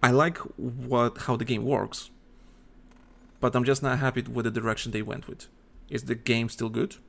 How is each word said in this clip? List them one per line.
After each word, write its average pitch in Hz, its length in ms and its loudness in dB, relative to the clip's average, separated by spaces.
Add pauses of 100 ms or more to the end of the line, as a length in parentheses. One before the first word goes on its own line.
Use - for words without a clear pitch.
I 123 80 6
like 156 260 6
what, 123 840 0
how 127 120 0
the 113 100 -2
game 113 200 -2
works. 120 460 -2 (1300)
But 127 160 2
I'm 123 80 4
just 135 180 2
not 131 160 2
happy 127 240 0
with 120 220 -4
the 117 80 0
direction 113 400 -2
they 107 100 -2
went - 240 -8
with. - 220 -14 (400)
Is 131 160 -6
the 123 100 -2
game 117 340 0
still 113 200 -4
good? 117 260 -2 (140)